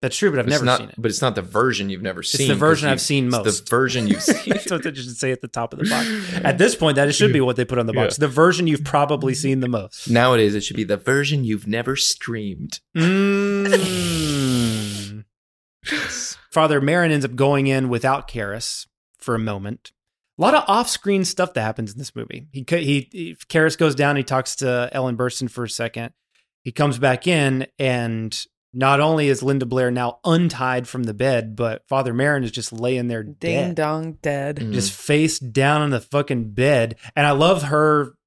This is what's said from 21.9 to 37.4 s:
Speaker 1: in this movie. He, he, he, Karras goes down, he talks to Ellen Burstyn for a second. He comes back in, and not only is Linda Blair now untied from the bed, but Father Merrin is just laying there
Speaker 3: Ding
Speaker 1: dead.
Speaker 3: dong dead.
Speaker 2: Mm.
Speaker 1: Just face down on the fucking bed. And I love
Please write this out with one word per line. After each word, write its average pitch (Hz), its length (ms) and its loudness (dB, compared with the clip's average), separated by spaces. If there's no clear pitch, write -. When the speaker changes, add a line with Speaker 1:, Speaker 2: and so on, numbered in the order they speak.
Speaker 1:
in 110 60 -14
this 135 180 -12
movie. 120 360 -12
He, 135 160 -10
he, 143 440 0
he, 165 240 -10
Karras 160 300 2
goes 156 160 4
down, 143 220 2
he 135 80 0
talks 131 320 -2
to 123 360 0
Ellen 127 240 -2
Burstyn 123 340 -4
for 123 140 -8
a 107 60 -8
second. 117 420 -8
He 123 80 -10
comes 143 260 2
back 127 280 2
in, 139 400 2
and 117 680 -2
not 135 280 4
only 151 280 4
is 127 140 2
Linda 135 240 0
Blair 123 240 0
now 123 340 -4
untied 131 640 0
from 127 160 -6
the 110 100 -4
bed, 113 400 0
but 110 340 -4
Father 131 260 0
Merrin 139 300 2
is 113 60 -4
just 113 220 -8
laying 120 360 -2
there 113 140 -4
Speaker 3:
Ding 107 120 -12
Speaker 1:
dead. 175 60 -6
Speaker 3:
dong 160 480 -2
dead. 143 340 -4
Speaker 2:
Mm. 113 160 -6
Speaker 1:
Just 98 200 -2
face 156 460 2
down 135 440 2
on 147 80 0
the 123 100 0
fucking 127 520 -2
bed. 120 440 2
And 147 120 4
I 147 60 4
love 156 320 4